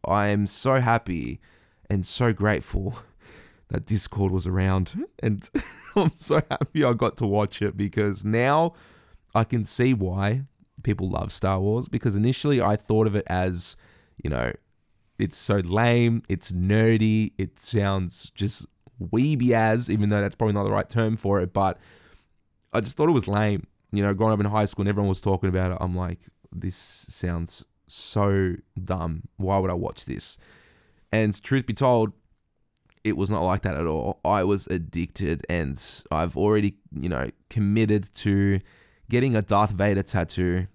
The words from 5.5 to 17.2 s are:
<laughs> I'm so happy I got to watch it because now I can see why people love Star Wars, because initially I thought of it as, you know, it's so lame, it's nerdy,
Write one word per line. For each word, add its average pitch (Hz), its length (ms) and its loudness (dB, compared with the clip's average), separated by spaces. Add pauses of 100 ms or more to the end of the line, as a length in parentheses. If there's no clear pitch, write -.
<laughs> - 400 -8
I'm 180 160 4
so 151 380 0
happy - 340 -2
I 123 100 2
got - 240 0
to 120 100 0
watch 101 340 0
it 101 160 -2
because 101 480 -2
now 135 480 2 (600)
I 113 100 2
can 113 200 -2
see 123 300 4
why 98 500 -2 (400)
people 98 260 0
love - 220 -4
Star 95 280 0
Wars, 107 280 0
because 113 280 -2
initially 127 460 2
I 104 140 2
thought 110 320 2
of 101 80 0
it 101 120 -2
as, 90 500 -2 (440)
you - 80 -4
know, 62 220 -2 (680)
it's - 200 -2
so - 220 2
lame, 117 720 2
it's 90 220 -4
nerdy, 110 840 4